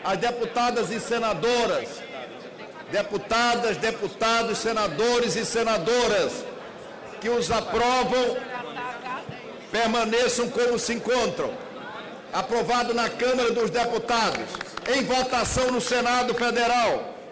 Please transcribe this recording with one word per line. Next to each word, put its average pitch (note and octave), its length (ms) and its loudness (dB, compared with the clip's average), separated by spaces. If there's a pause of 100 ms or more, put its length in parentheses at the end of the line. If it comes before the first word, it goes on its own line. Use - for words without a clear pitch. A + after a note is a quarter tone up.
As F#3+ 140 0
deputadas A#3 720 0
e A3+ 100 -4
senadoras, A3 880 0 (1000)
deputadas, A3+ 840 0
deputados, G#3 840 0
senadores A3 760 2
e A3 100 -2
senadoras A3 1000 2 (760)
que G3+ 80 -4
os A#3+ 240 2
aprovam, A#3+ 880 2 (1400)
permaneçam A#3 760 2
como A#3+ 300 2
se - 140 0
encontram. A3 600 0 (760)
Aprovado A#3 640 0
na A#3 160 2
Câmara B3 420 2
dos A3 180 2
Deputados. A3+ 760 0 (500)
Em C4+ 80 2
votação B3+ 680 2
no B3 100 2
Senado A#3+ 540 2
Federal. A#3 800 2 (160)